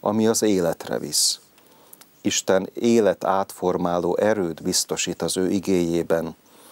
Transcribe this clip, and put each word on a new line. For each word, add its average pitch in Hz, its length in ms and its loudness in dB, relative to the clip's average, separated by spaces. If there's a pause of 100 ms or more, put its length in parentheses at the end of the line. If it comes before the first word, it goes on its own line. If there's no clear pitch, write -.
ami 110 260 2
az 113 160 2
életre 90 560 0
visz. - 420 -2 (800)
Isten 98 540 0
élet 117 500 2
átformáló 87 920 0
erőt 98 460 0
biztosít - 600 -4
az 82 140 -2
ő 92 140 0
igéjében, 85 840 0 (360)